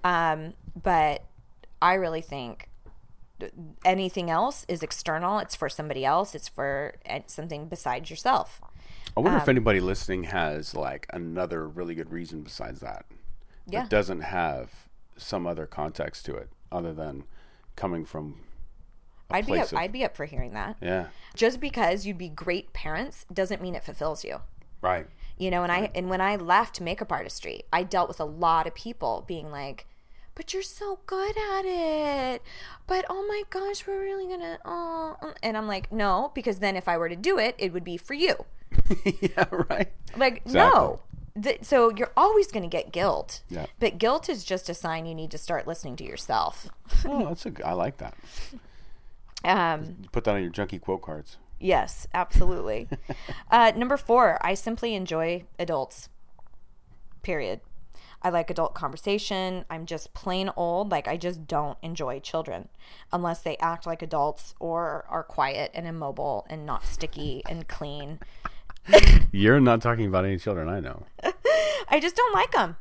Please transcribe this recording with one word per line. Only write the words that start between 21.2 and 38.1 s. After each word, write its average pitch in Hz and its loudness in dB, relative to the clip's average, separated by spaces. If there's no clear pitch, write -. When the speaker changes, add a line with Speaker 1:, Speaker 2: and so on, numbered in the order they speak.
Speaker 1:
Just 240 2
because 202 0
you'd 196 -6
be 175 -8
great 175 -4
parents 180 -6
doesn't 190 -2
mean 180 -6
it - -6
fulfills 156 -4
you. - -8
Speaker 2:
Right. - 0
Speaker 1:
You 185 -2
know, 175 0
and 175 0
I, 175 2
Speaker 2:
Right. 214 -2
Speaker 1:
and 180 -4
when 185 0
I 202 2
left 185 2
makeup 175 -6
artistry, 85 -8
I 180 2
dealt 180 0
with - -10
a 160 -2
lot 165 2
of - -8
people 135 -6
being 156 -8
like, 139 -10
"But - -12
you're 381 -4
so 403 -6
good 392 -2
at 392 -2
it. 302 -2
But, 370 0
oh 392 -4
my 415 -4
gosh, 392 -6
we're 392 -4
really 392 -6
gonna, 180 -8
oh," 330 -6
and 220 -2
I'm 214 -4
like, 196 -4
"No, 208 2
because 220 -2
then 196 2
if 180 -4
I 170 2
were 165 0
to 175 -6
do 320 2
it, 226 2
it 185 -2
would 180 -4
be 175 -6
for - -10